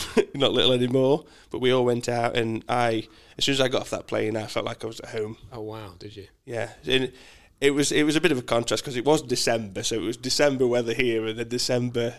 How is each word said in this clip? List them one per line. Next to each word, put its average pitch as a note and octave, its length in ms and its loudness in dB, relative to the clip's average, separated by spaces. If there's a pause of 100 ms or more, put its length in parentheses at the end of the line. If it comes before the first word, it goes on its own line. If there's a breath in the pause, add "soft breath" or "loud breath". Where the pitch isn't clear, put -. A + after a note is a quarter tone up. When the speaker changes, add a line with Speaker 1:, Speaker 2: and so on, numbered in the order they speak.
(160)
Speaker 1:
<laughs> - 180 2
not B2+ 200 2
little B2+ 180 4
anymore, C3 540 4 (240 loud breath)
but A2+ 100 -6
we B2+ 140 2
all C3 100 4
went A#2+ 240 0
out. A#2+ 300 0
And A2+ 320 -2
I, A#2 360 0 (320 loud breath)
as - 60 0
soon C#3 100 2
as C3+ 60 0
I C3 80 4
got B2+ 140 0
off - 80 -12
that F#2+ 180 -6
plane, G#2+ 300 -2
I G#2+ 100 -6
felt A2 180 -4
like A2+ 200 -8
I - 20 -6
was A2+ 140 -12
at - 80 -16
home. A2 260 -8 (160)
Speaker 2:
Oh A#2+ 100 -14
wow, G#2+ 380 -12
did G#2 160 -18
you? F#2+ 120 -18 (180)
Speaker 1:
Yeah, A2+ 240 -6 (180)
and B2+ 240 0 (500 loud breath)
it C#3+ 140 4
was, C#3+ 160 2
it D3 120 2
was D3+ 120 2
a D#3 60 2
bit E3+ 100 4
of B2+ 80 2
a - 20 -8
contrast A#2+ 420 0
'cause B2+ 140 -8
it A#2 80 -2
was D3+ 160 4
December, A2+ 640 -2
so A#2 120 -2
it G#2+ 60 -2
was A2+ 160 -4
December C3 480 2
weather A#2+ 300 0
here A2+ 320 0
and A2 100 -4
the A#2 80 -6
December A#2+ 720 -2